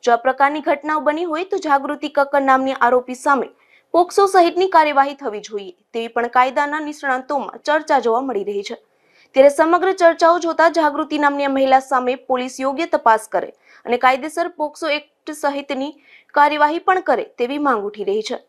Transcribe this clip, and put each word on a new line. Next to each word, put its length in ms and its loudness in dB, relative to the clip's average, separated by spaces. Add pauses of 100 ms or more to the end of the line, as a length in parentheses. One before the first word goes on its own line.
જો 100 2
આ 40 4
પ્રકારની 440 0
ઘટનાઓ 400 -4
બની 240 -2
હોય 200 -6
તો 120 -8
જાગૃતિ 520 -4
કક્કડ 340 0
નામની 300 2
આરોપી 420 0
સામે 340 0 (440)
પોક્સો 340 2
સહિતની 420 2
કાર્યવાહી 460 2
થવી 260 -8
જોઈએ 300 -12 (220)
તેવી 160 -4
પણ 180 -4
કાયદાના 540 0
નિષ્ણાતોમાં 800 -6
ચર્ચા 400 0
જોવા 220 0
મળી 240 -4
રહી 180 -6
છે. 140 -12 (560)
ત્યારે 160 6
સમગ્ર 440 2
ચર્ચાઓ 460 4
જોતા 300 2
જાગૃતિ 500 -2
નામની 260 0
આ 40 0
મહિલા 320 4
સામે 340 -2
પોલીસ 460 -6
યોગ્ય 260 -4
તપાસ 420 0
કરે 240 -6 (320)
અને 120 -2
કાયદેસર 520 0
પોક્સો 400 -8
એક્ટ 420 -8
સહિતની 720 -6 (340)
કાર્યવાહી 440 2
પણ 220 0
કરે 220 0
તેવી 360 -6
માંગ 260 -2
ઉઠી 200 -8
રહી 180 -2
છે. 160 -8 (100)